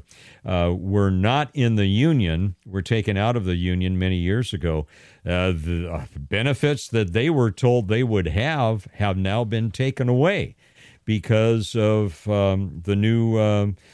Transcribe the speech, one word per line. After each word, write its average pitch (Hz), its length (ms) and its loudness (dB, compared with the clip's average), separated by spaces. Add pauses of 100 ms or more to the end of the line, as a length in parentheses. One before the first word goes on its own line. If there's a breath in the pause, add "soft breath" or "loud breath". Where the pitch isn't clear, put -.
(500 loud breath)
uh, 87 240 2
were 95 380 0
not 117 420 0
in 120 220 2
the 104 100 2
union, 101 720 2 (100)
were 95 160 -6
taken 107 360 -2
out 110 180 0
of 107 100 -2
the 90 100 0
union 90 440 0
many 92 180 0
years 98 340 -2
ago, 80 360 -4 (380 loud breath)
uh, 90 280 0
the, 85 360 -4
uh, 82 160 -8 (120)
benefits 123 720 -2
that 104 240 -2
they 120 160 0
were 127 220 2
told 120 360 2
they 110 160 0
would 104 240 0
have, 113 680 -2
have 101 200 0
now 98 300 0
been 110 260 -2
taken 131 380 -2
away 131 460 0 (500 loud breath)
because 110 720 2
of, 107 520 0
um, 98 560 0
the 98 120 0
new, 113 440 2
um, 104 380 2 (160 soft breath)